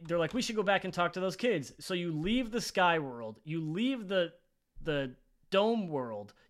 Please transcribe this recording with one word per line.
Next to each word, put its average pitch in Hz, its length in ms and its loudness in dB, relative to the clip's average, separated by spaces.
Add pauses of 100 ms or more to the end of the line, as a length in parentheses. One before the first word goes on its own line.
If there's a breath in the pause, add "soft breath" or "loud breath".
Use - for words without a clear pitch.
they're 165 160 0
like, 160 160 0
"We 247 80 0
should 233 120 -4
go 214 80 0
back 196 220 2
and 185 80 -4
talk 175 220 0
to 185 60 -4
those 185 140 0
kids." 185 440 0
So - 160 -6
you 175 180 -2
leave 214 380 0
the 226 100 -2
sky 175 380 4
world, 117 440 -6
you 160 200 -4
leave 214 440 -2
the, 180 280 0 (480)
the 139 320 -2 (360)
dome 208 380 4
world, 117 460 -6 (160 soft breath)